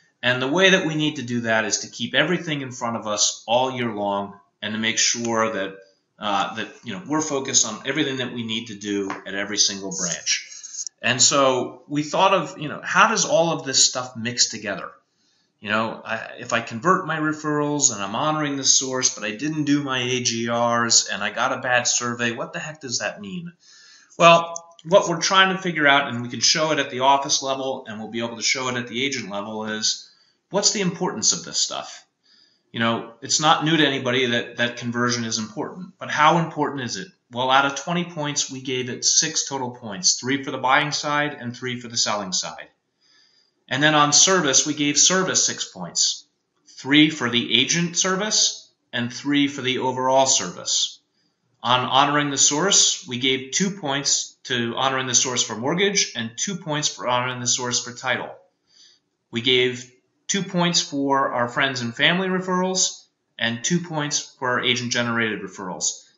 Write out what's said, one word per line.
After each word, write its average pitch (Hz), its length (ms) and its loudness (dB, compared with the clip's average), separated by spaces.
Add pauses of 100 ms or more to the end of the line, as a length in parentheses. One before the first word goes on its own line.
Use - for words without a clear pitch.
(220)
And 127 180 0
the 131 80 -2
way 180 220 4
that 185 160 4
we 156 80 0
need 151 220 0
to 131 60 -6
do 120 200 -2
that 110 240 2
is 101 140 -2
to 110 100 -12
keep 120 240 -8
everything 151 480 0
in 127 100 -10
front 117 240 -4
of 110 100 -6
us - 400 0
all 127 260 4
year 120 200 -4
long 101 480 -4 (220)
and 107 100 -4
to 110 80 -4
make 110 160 0
sure 113 560 0
that, 98 240 -6 (420)
uh, 101 360 0
that, 107 140 -6 (140)
you 113 120 -10
know, 92 120 -10
we're 151 140 0
focused 131 460 0
on 107 200 -8
everything 139 320 -2
that 120 140 -6
we 120 100 -6
need 113 260 -6
to 104 60 -12
do 101 360 -2
at 95 240 -10
every 101 240 -4
single 98 360 -2
branch. - 920 -6 (160)
And 127 180 -2
so 131 680 4
we 147 140 -2
thought 190 300 4
of, 165 260 0
you 147 100 -10
know, 104 140 -10
how 190 260 6
does 214 180 2
all 165 260 4
of 139 140 -4
this 131 180 4
stuff - 320 -4
mix 120 320 0
together? 101 420 -6 (680)
You 104 80 -10
know, 110 340 0
I, 110 360 -6
if - 160 -4
I 117 60 2
convert 143 460 0
my 156 120 -2
referrals 147 720 2
and 101 100 -6
I'm 101 120 -4
honoring 147 420 0
the 135 80 -4
source, 131 500 2
but 104 100 -8
I 107 80 -2
didn't 151 320 -4
do 143 180 2
my 131 160 -2
A 123 220 0
G 117 280 -2
Rs 117 640 2
and 101 100 -6
I 104 80 -2
got 120 220 -2
a 120 80 -4
bad 123 260 0
survey, 120 460 -2
what 160 220 -8
the 170 60 -8
heck 156 200 -14
does 120 200 -6
that 104 200 -6
mean? 92 320 -10 (680)
Well, 170 360 8 (340)
what 190 180 6
we're 165 140 -2
trying 190 340 4
to - 60 -6
figure 156 260 0
out, 139 220 6
and 120 140 -6
we 120 80 -8
can 127 100 -8
show 156 320 2
it 139 60 2
at 131 100 0
the 123 120 -8
office 139 420 4
level 135 440 -4
and 107 120 -10
we'll 107 120 -10
be 113 140 -4
able 117 120 -8
to 104 60 -10
show 131 260 0
it 123 80 -2
at 120 120 -6
the 117 160 -2
agent 123 260 -4
level, 107 360 -6
is 107 440 -4 (400)
what's 202 220 2
the 208 100 -2
importance 180 500 -2
of 170 120 -4
this - 140 -8
stuff? - 480 -6 (640)
You 120 100 -8
know, 117 320 0 (100)
it's 131 180 -2
not 156 240 4
new 160 120 4
to 151 100 4
anybody 127 400 0
that, 120 320 -2
that 120 180 0
conversion 120 480 -2
is 113 140 -4
important, - 600 -8
but 123 120 -12
how 156 280 6
important 143 440 -2
is 107 140 -6
it? 92 120 -10 (220)
Well, 127 200 -2
out 139 140 6
of 170 120 0
twenty 175 280 -2
points, 147 460 -4
we 131 100 -10
gave 127 300 -4
it - 140 -8
six - 440 2
total 135 220 -4
points, 98 500 -2
three 135 240 -2
for 147 60 -6
the 127 80 -6
buying 143 340 2
side 147 480 -2
and 120 160 -8
three 123 240 -6
for 120 80 -14
the 117 80 -8
selling 104 360 -2
side. 73 360 -6 (1000)
And 131 140 0
then 151 120 6
on 147 180 6
service, 156 540 4
we 147 80 -2
gave 143 240 0
service 180 480 2
six - 180 -4
points, - 640 -4 (400)
three 151 440 4
for 120 200 -2
the 117 280 2
agent 170 380 0
service 190 760 0 (220)
and 120 200 -4
three 143 360 2
for 135 140 -6
the 127 160 -2
overall 131 480 4
service. - 720 0 (640)
On 123 180 2
honoring 143 500 2
the 135 80 -4
source, - 720 4
we 123 100 -6
gave 131 340 0
two 196 180 0
points 143 760 -4
to 117 320 -2
honoring 131 300 0
the 120 80 -4
source 123 280 2
for 113 140 -4
mortgage 175 580 0
and 117 220 -6
two 196 200 -4
points 151 320 -4
for 104 200 -6
honoring 123 320 0
the 120 60 -4
source 120 360 0
for 120 100 -10
title. 113 420 -4 (960)
We 117 100 -4
gave 123 500 2 (380)
two 196 140 0
points 175 400 0
for 139 500 0
our 120 160 0
friends 135 320 -2
and 117 160 -4
family 175 320 2
referrals 185 800 0 (320)
and 117 260 -2
two 175 160 2
points 151 580 -6
for 127 120 -2
our 117 100 0
agent-generated 117 800 0
referrals. 92 640 -6 (160)